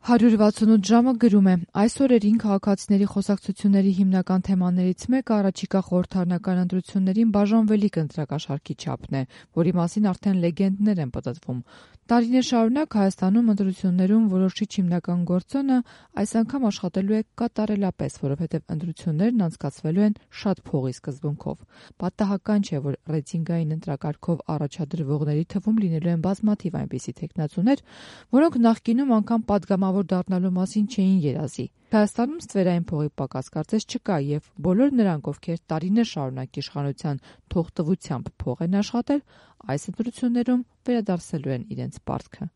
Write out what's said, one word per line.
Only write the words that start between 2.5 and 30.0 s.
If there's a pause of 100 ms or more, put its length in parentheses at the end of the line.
խոսակցությունների
հիմնական
թեմաներից (100)
մեկը
առաջիկա
խորհրդարանական
ընտրություններին
բաժանվելիք
ընտրակաշառքի
չափն
է, (320)
որի
մասին
արդեն
լեգենդներ
են
պտտվում։ (420)
Տարիներ
շարունակ
Հայաստանում
ընտրություններում
որոշիչ
հիմնական
գործոնը (420)
այս
անգամ
աշխատելու
է (180)
կատարելապես, (120)
որովհետև
ընտրություններն
անցկացվելու
են (240)
շատ
փողի
սկզբունքով։ (460)
Պատահական
չէ,
որ (180)
ռեյտինգային
ընտրակարգով (140)
առաջադրվողների
թվում
լինելու
են
բազմաթիվ
այնպիսի
թեկնածուներ, (500)
որոնք
նախկինում
անգամ
պատգամավոր